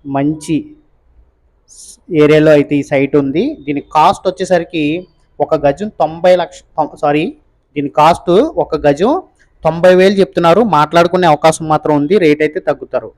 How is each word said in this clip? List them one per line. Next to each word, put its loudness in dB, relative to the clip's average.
మంచి -4
ఏరియాలో 4
అయితే 2
ఈ -2
సైట్ -2
ఉంది. -2
దీని -6
కాస్ట్ 0
వచ్చేసరికి -4
ఒక -2
గజం -2
తొంభై 0
లక్ష, -6
తొం-, -6
సారీ, -2
దీని -6
కాస్ట్ 0
ఒక -6
గజం 0
తొంభై 2
వేలు 4
చెప్తున్నారు, 2
మాట్లాడుకునే 0
అవకాశం 0
మాత్రం 0
ఉంది, 0
రేట్ 2
అయితే -4
తగ్గుతారు. -8